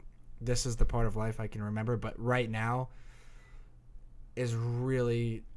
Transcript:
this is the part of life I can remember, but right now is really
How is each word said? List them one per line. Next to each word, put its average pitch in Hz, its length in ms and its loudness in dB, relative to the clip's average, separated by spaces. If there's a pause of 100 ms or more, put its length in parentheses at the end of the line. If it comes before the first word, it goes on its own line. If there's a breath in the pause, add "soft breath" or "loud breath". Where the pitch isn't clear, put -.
(400)
this 120 260 2
is 117 100 0
the - 100 10
part 117 200 6
of 107 100 2
life 110 220 0
I 110 80 -4
can 107 160 -6
remember, 110 340 0
but 110 220 -4
right 123 320 2
now 117 380 0 (1500 soft breath)
is 120 180 0
really 120 880 2 (140)